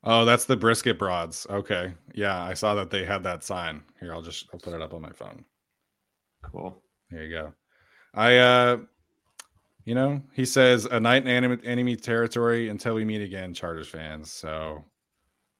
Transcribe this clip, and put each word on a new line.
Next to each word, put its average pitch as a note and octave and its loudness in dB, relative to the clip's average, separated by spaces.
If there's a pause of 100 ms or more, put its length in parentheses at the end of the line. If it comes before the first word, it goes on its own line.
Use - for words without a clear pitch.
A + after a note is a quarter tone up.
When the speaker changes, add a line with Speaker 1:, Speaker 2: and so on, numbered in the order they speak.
Speaker 1:
Oh, A#2 6
that's A#2 6
the C3 4
Brisket A2+ 2
Broads. F2 -4
Okay. F#2 -4 (200)
Yeah, G2 -2
I F#2 -8
saw G#2 0
that F#2+ -4
they F#2+ -2
had F#2+ -4
that F2 -6
sign. E2 -8 (180)
Here, F2 -12
I'll E2 -10
just, E2 -14
I'll F2 -16
put F2 -14
it E2 -10
up D#2+ -12
on E2 -14
my D#2 -16
phone. - -18 (1000)
Speaker 2:
Cool. - -14 (280)
Speaker 1:
There E2 -14
you D#2+ -12
go. D#2 -10 (640)
I, A#2+ 6
uh, B2 6 (1040)
you A2+ -6
know, C3+ 0 (120)
he C3 -2
says, B2+ 6
"A A#2+ 0
night A#2+ 4
in B2+ -4
enemy, B2 2
enemy B2 -2
territory A#2 0
until G#2+ -4
we A2 -2
meet G#2+ -4
again, F#2 -10
Chargers E2 -8
fans." D#2 -12
So D#2 -10 (760)